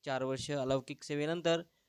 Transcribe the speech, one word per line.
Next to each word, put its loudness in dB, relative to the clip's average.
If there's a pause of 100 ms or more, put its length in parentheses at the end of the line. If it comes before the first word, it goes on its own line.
चार 0
वर्ष -2
अलौकिक 0
सेवेनंतर 0 (280)